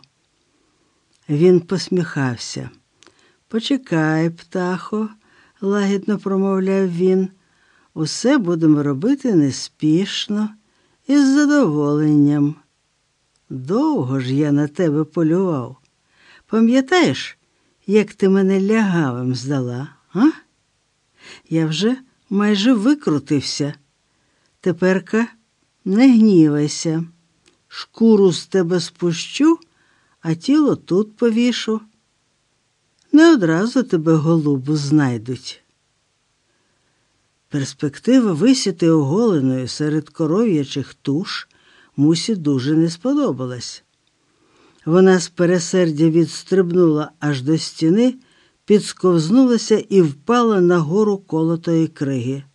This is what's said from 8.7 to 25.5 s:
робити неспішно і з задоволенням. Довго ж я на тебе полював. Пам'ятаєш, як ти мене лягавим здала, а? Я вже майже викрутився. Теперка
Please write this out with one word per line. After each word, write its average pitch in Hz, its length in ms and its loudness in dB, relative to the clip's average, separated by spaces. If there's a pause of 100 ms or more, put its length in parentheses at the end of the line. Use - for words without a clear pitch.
робити 196 520 -2
неспішно 170 1120 -2 (580)
і 277 100 2
з 269 160 4
задоволенням. 151 1200 2 (920)
Довго 147 720 -4
ж 127 160 -4
я 147 160 0
на 143 160 2
тебе 156 360 -2
полював. 156 720 -2 (680)
Пам'ятаєш, 247 920 0 (500)
як 208 260 0
ти 196 160 0
мене 190 320 2
лягавим 170 760 -2
здала, 127 520 -6 (260)
а? 247 180 2 (1160)
Я 160 180 0
вже 196 300 -2 (320)
майже 208 440 0
викрутився. 156 1000 -2 (880)
Теперка 185 640 -2 (580)